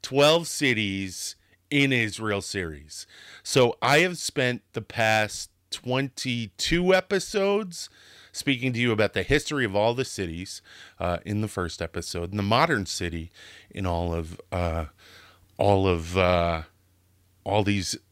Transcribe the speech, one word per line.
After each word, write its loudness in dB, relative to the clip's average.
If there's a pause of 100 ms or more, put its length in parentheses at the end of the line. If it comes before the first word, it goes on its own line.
Twelve 4
Cities -2 (340)
in 2
Israel 0
series. -8 (380)
So 2
I 4
have 0
spent -2 (100)
the -6
past 0 (220)
twenty-two -2
episodes 0 (440)
speaking -2
to -2
you 4
about 2
the -2
history 0
of 0
all 4
the -2
cities, -8 (380)
uh, -2
in -2
the -2
first -4
episode, -6
and -4
the 0
modern 2
city -6 (400)
in -6
all -2
of, -6 (100)
uh, -2 (680)
all 6
of, 0
uh, 2 (840)
all 2
these -2 (160)